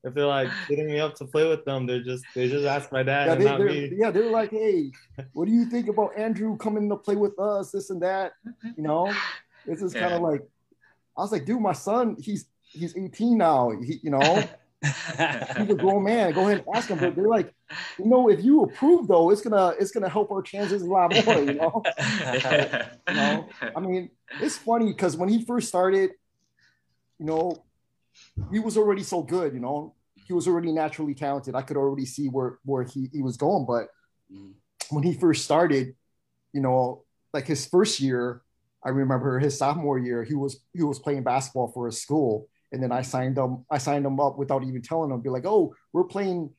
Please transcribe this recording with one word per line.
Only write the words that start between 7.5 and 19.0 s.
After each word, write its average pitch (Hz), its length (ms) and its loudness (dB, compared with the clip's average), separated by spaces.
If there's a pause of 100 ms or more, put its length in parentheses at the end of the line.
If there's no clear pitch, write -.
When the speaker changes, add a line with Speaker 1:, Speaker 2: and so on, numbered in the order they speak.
Speaker 2:
This 196 200 -8
and 175 120 -6
that." 190 300 -2 (440)
You 156 60 -8
know, 165 300 0 (520)
this 165 180 -8
is 180 100 -4
kinda 175 180 0
Speaker 3:
Yeah. 175 60 0
Speaker 2:
like, 160 260 0 (760)
I - 60 -8
was 202 100 -4
like, 156 140 -2
"Dude, 233 140 0
my 196 120 0
son, 220 480 -2
he's, - 260 -8 (260)
he's 165 240 -8
eighteen 214 420 0
now. 139 320 4
He, 120 320 -8
you 151 80 -4
know, 151 320 4 (240)
Speaker 4:
<laughs> - 160 -16
Speaker 2:
he's 147 880 -2
a 202 60 6
grown 196 260 4
man. 202 300 2
Go 190 160 4
ahead 202 180 2
and 196 100 -4
ask 233 140 -2
him." 175 80 0
But 170 160 0
they're 190 140 2
like, 220 260 2 (440)
"You 190 80 -2
know, 247 240 6
if 175 140 4
you 277 200 8
approve 285 420 4